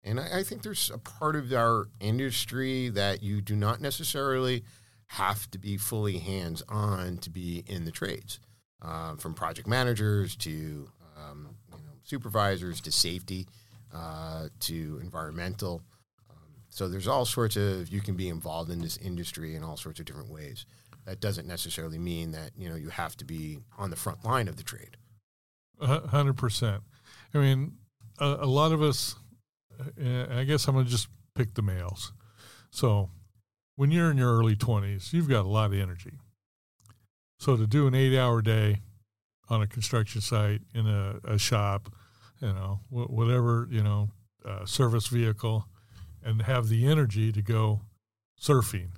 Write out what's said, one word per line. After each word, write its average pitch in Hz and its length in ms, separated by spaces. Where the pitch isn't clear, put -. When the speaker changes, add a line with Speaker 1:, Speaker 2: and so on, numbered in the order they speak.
Speaker 1:
And 117 160
I, 170 200
I 196 40
think - 180
there's - 320
a 117 60
part 151 360
of 131 160
our 117 360
industry 127 880
that 101 340
you 101 180
do 104 140
not 107 260
necessarily 135 800
have 98 440
to - 60
be 98 200
fully 104 420
hands-on 92 1000
to - 100
be 87 380
in 87 180
the 80 60
trades, - 480
uh, 80 340
from 80 180
project 80 340
managers 107 680
to, 78 500
um, 73 380
you - 60
know, - 160
supervisors 101 760
to 127 100
safety, 90 560
uh, 80 540
to 78 420
environmental. 85 800
Um, - 80
so 95 180
there's 92 200
all 131 180
sorts 110 300
of, 95 340
you 104 120
can 101 140
be 92 140
involved 82 400
in 85 120
this 82 160
industry 82 580
in 78 80
all 78 140
sorts 78 220
of 80 60
different 73 240
ways. 76 380
That 95 140
doesn't 85 280
necessarily 82 500
mean 82 340
that, 80 240
you 90 140
know, 82 60
you 78 140
have 80 280
to - 80
be 78 320
on 98 120
the 80 60
front - 280
line 117 240
of 80 100
the - 60
trade. - 340
Speaker 2:
A 139 80
hu-, 151 200
hundred 139 300
percent. 107 460
I 147 60
mean, 135 380
a, 143 220
a 143 60
lot 147 240
of 151 120
us, - 320
uh, 131 40
and 123 360
I 123 120
guess 139 220
I'm 135 80
gonna 131 120
just 120 220
pick 110 180
the 113 80
males. 92 520
So 101 380
when 139 160
you're 170 180
in 143 80
your 123 200
early 113 180
twenties, 101 560
you've 165 160
got 110 180
a 95 40
lot 107 180
of 98 60
energy. 90 400
So 131 180
to 110 100
do 143 180
an 131 80
eight-hour 131 480
day 107 400
on 113 120
a 104 60
construction 110 540
site, 104 400
in 110 140
a, 101 380
a 107 120
shop, 101 540
you 113 60
know, 98 320
wh-, 120 220
whatever, 117 580
you 110 140
know, 104 260
uh, 98 200
service 117 420
vehicle, 110 600
and 110 200
have 120 260
the 113 180
energy 113 460
to 104 80
go 107 400
surfing 104 560